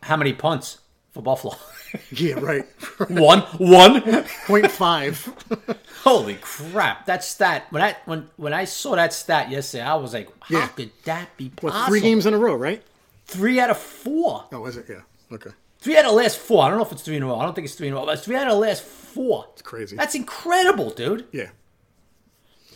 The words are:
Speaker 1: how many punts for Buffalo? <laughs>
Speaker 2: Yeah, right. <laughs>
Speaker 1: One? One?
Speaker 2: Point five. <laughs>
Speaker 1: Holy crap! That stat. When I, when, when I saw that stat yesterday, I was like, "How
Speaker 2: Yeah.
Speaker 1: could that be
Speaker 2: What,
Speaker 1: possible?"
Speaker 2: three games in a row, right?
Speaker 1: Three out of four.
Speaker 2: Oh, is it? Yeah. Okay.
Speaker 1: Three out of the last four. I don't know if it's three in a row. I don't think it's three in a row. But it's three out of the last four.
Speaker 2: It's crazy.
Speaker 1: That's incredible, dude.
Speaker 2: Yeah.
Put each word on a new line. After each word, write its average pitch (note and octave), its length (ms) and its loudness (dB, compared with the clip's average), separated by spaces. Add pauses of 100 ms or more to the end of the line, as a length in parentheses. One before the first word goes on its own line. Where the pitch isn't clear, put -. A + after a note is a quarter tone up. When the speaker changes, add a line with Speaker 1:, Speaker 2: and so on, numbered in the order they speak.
Speaker 1:
how D#3 140 -2
many C#3+ 160 0
punts - 460 -4 (340)
for A#2+ 100 -18
Buffalo? G#2+ 380 -4
<laughs> - 60 -20 (460)
Speaker 2:
Yeah, D3 260 -2
right. C#3+ 260 -4 (220)
<laughs> - 240 -6
Speaker 1:
One? E3+ 300 8 (180)
One? G#3 640 8 (240)
Speaker 2:
Point G#3 240 4
five. E3 580 -2 (600)
<laughs> - 160 -4
Speaker 1:
Holy B2+ 360 2
crap! D#3+ 640 -6
That F#3 180 -4
stat. F3 460 -2
When D#3 120 -2
I, G3+ 220 0
when, D#3+ 320 -10
when D3 180 -8
I F#3 100 -2
saw G#3+ 300 -6
that E3+ 180 2
stat D3 380 -2
yesterday, C3+ 320 -8
I D3 140 -2
was B2+ 180 -6
like, G#2 140 -10 (140)
"How D#3+ 140 -4
Speaker 2:
Yeah. D3 120 -2
Speaker 1:
could A2+ 240 -16 (100)
that E3+ 340 -10
be C3 140 -12 (100)
Speaker 2:
What, D#3 120 -6
Speaker 1:
possible?" A#3 160 -2
Speaker 2:
three G#3 120 2
games A3 260 4
in G#3+ 80 2
a G#3 40 2
row, G#3+ 160 0
right? C#3+ 260 -4 (460)
Speaker 1:
Three A3+ 320 -2
out B3 120 2
of G#3 60 -2
four. - 760 -6
Speaker 2:
Oh, A#2 140 -12
is A#2+ 100 -12
it? A#2 120 -18
Yeah. G2 120 -16 (320)
Okay. G#2+ 180 -16 (300)
Speaker 1:
Three D#4 160 0
out D4+ 80 8
of A#3+ 80 2
the G#3+ 40 6
last A#3 220 2
four. F#3 240 4
I C3+ 60 6
don't G3 100 0
know A3+ 60 0
if - 80 -10
it's C#3+ 100 -16
three D#3 140 -6
in C3+ 80 -4
a - 20 -4
row. A#2+ 140 -4
I C#3 40 -2
don't F3 120 -4
think E3+ 80 -10
it's C#3 100 -14
three D3 140 -8
in C#3 40 -6
a C#3 40 -6
row. C3+ 100 -8
But D3+ 120 -2
it's - 60 -16
three A#3+ 120 -4
out C4+ 100 -2
of A#3+ 60 2
the G3+ 80 4
last G#3+ 240 -2
four. - 720 -6
Speaker 2:
It's - 80 -20
crazy. G#2 340 -14
Speaker 1:
That's D4+ 180 -4
incredible, C#4 760 0
dude. F#3 420 -6
Speaker 2:
Yeah. A2 160 -10 (1300)